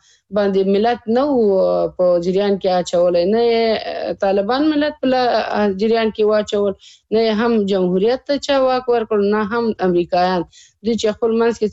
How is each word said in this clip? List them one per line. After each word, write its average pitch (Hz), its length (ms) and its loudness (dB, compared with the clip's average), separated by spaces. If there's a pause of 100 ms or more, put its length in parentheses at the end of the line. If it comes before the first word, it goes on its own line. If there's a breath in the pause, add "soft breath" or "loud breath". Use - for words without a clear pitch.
(340 soft breath)
باندې 196 320 0
ملت 214 320 2 (100)
نه 247 160 0
و 285 140 0 (500)
په 175 360 2
جریان 196 340 0
کې 190 80 -4
اچولی، 175 580 2
نه 214 180 0
یې 233 220 2 (560)
طالبان 202 500 0
ملت 294 320 -2
په 262 40 -2
لا-، 233 640 0 (120)
جریان 226 300 0
کې 214 100 -6
واچول، 208 540 0 (380 loud breath)
نه 214 80 2
یې 226 120 0
هم 220 340 0
جمهوریت 190 600 0
ته 285 120 -2
چا 277 240 0
واک 254 260 0
ورکړ، 226 300 0 (160)
نه 214 80 0
هم 226 380 -2
امریکایان. 180 600 0 (420 loud breath)
دوی 226 100 0
چې 214 220 -2
خپل 233 140 -2
منځ 233 280 0
کې 214 140 -2